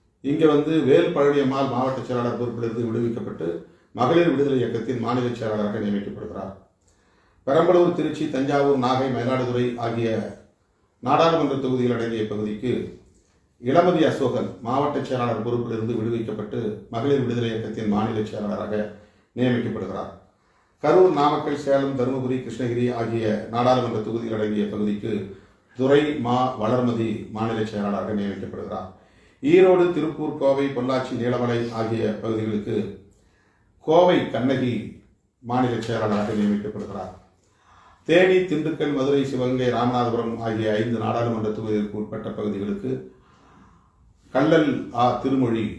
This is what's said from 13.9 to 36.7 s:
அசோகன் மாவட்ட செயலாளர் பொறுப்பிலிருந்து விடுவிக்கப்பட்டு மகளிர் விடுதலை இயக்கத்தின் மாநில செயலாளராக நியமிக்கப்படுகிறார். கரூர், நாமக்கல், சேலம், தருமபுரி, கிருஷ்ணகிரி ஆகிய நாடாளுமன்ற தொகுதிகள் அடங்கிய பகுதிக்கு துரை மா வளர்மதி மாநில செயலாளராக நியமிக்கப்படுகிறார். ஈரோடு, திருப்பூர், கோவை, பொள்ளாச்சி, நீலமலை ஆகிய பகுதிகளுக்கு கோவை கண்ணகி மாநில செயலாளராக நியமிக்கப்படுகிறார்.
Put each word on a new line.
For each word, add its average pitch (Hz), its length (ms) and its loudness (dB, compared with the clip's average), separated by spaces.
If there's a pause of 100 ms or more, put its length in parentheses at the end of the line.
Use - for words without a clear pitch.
அசோகன் 117 440 -2 (120)
மாவட்ட 139 420 -2
செயலாளர் 120 420 -2
பொறுப்பிலிருந்து 117 480 -4
விடுவிக்கப்பட்டு 110 680 -4 (300)
மகளிர் 131 320 0
விடுதலை 117 280 -2
இயக்கத்தின் 107 440 -4
மாநில 107 320 0
செயலாளராக 104 500 -6 (600)
நியமிக்கப்படுகிறார். 104 760 -2 (720)
கரூர், 175 300 6
நாமக்கல், 147 440 2
சேலம், 139 400 0
தருமபுரி, 127 420 -2
கிருஷ்ணகிரி 120 460 -2 (100)
ஆகிய 113 300 -2 (260)
நாடாளுமன்ற 117 480 2
தொகுதிகள் 113 400 -4
அடங்கிய 104 260 0
பகுதிக்கு 104 460 -2 (680)
துரை 139 260 4 (160)
மா 120 180 0 (220)
வளர்மதி 113 500 0 (220)
மாநில 110 340 -2
செயலாளராக 101 480 -4
நியமிக்கப்படுகிறார். 101 720 -6 (560)
ஈரோடு, 180 500 8
திருப்பூர், 151 440 -2
கோவை, 139 300 2
பொள்ளாச்சி, 127 480 -2
நீலமலை 120 440 0 (120)
ஆகிய 113 340 -2 (160)
பகுதிகளுக்கு 107 560 -2 (1080)
கோவை 175 320 6 (140)
கண்ணகி 127 420 0 (720)
மாநில 120 380 0
செயலாளராக 107 520 -2
நியமிக்கப்படுகிறார். 104 800 -4 (920)